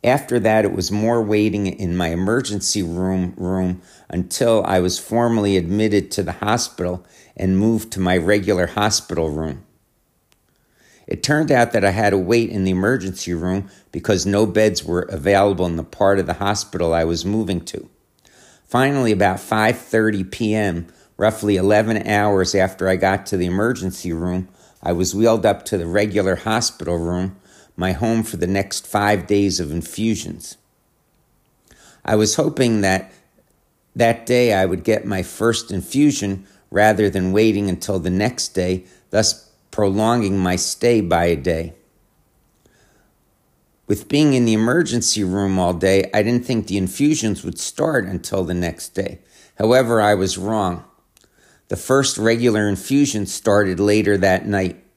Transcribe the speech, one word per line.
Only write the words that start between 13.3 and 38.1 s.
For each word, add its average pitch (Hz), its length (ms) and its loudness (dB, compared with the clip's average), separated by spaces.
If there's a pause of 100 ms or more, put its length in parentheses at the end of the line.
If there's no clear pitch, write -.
room 92 340 -4 (220)
because 92 340 -2
no 101 220 2
beds 107 380 0
were 87 180 -2
available 98 640 2
in 85 100 -2
the 82 60 -6
part 98 380 0
of 87 60 -2
the 85 80 -4
hospital 87 600 -2
I 82 100 2
was 82 200 -2
moving 98 420 -2
to. - 240 -12 (720)
Finally, 131 460 0
about 95 300 2
five 110 380 0
thirty 107 440 0
P 107 320 -4
M, 90 320 -2 (300)
roughly 104 400 2
eleven 107 500 2
hours 101 480 2
after 95 340 0
I 95 80 2
got 98 300 0
to 101 100 -4
the 90 100 0
emergency 92 680 -4
room, 90 360 -4 (340)
I 87 100 -2
was 87 220 -2
wheeled 113 300 2
up 101 220 0
to 104 100 -4
the 85 100 -4
regular 95 500 0
hospital 87 600 -4
room, 90 400 -4 (400)
my 92 160 -2
home 113 300 0
for 110 140 -8
the 82 100 -2
next 98 400 -4
five 101 400 0
days 101 320 2
of 78 140 -6
infusions. 85 840 -6 (1500)
I - 100 0
was 107 220 2
hoping 131 460 2
that 95 280 0 (880)
that 117 280 2
day 123 300 4
I 95 120 2
would 87 180 -4
get 107 200 0
my 95 200 -4
first - 480 -2
infusion 101 760 0 (240)
rather 104 400 4
than 92 220 0
waiting 101 360 2
until 95 300 -4
the 85 100 -4
next 104 420 -2